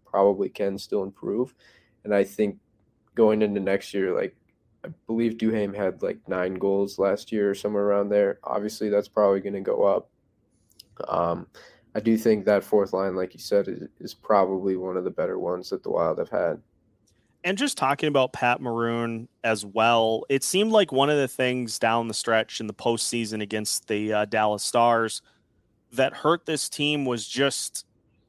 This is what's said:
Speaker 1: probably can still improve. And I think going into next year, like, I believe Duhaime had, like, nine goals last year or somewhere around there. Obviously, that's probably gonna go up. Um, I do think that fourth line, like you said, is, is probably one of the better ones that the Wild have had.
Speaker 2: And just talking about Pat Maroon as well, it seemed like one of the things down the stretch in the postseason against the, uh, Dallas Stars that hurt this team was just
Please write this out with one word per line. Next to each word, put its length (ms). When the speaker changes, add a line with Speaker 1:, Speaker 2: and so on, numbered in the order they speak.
Speaker 1:
probably 440
can 300
still 240
improve. 520
And 120
I 100
think 340
going 280
into 180
next 320
year, 200
like, 220
I 60
believe 300
Duhaime 400
had, 260
like, 240
nine 280
goals 440
last 320
year 200
or 40
somewhere 300
around 240
there. 340
Obviously, 460
that's 200
probably 320
gonna 200
go 220
up. 260
Um, 420
I 60
do 160
think 300
that 180
fourth 300
line, 200
like 200
you 60
said, 280
is, 200
is 160
probably 640
one 200
of 80
the 60
better 280
ones 300
that 140
the 80
Wild 260
have 140
had. 320
Speaker 2:
And 140
just 180
talking 320
about 240
Pat 300
Maroon 640
as 220
well, 640
it 120
seemed 300
like 200
one 180
of 80
the 100
things 500
down 300
the 60
stretch 440
in 80
the 60
postseason 720
against 440
the, 280
uh, 100
Dallas 380
Stars 580
that 220
hurt 320
this 240
team 340
was 220
just 580